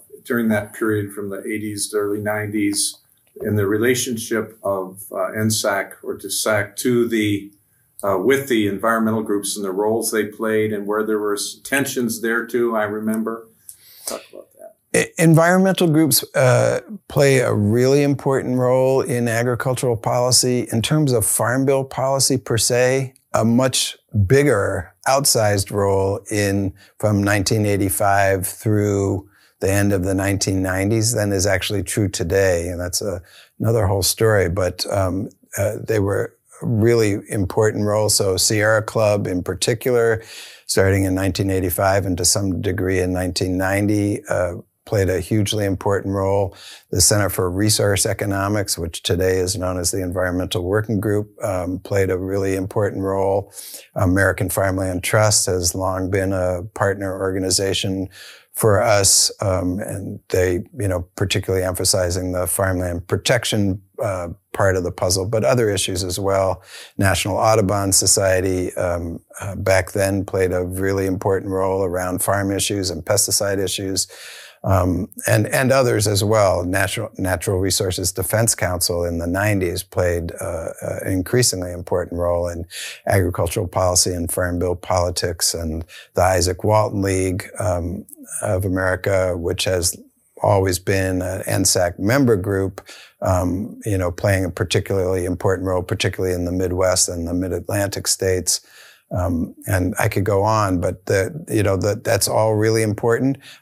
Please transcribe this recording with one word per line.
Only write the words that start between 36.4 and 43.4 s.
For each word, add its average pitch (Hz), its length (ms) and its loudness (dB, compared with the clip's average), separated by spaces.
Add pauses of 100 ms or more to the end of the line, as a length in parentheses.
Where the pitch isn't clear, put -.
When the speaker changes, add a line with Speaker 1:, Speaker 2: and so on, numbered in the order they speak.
Speaker 2:
a 110 40 -6
really 110 540 4 (100)
important 107 560 0
role. 107 240 2
So 95 280 2
Sierra 107 440 2
Club 104 460 0
in 90 160 -2
particular, 117 800 0 (420)
starting 95 380 2
in 95 100 0
nineteen 98 380 0
eighty-five 95 560 2
and 87 100 -2
to 90 80 0
some 98 360 0
degree 92 380 0
in 90 140 0
nineteen 90 440 -2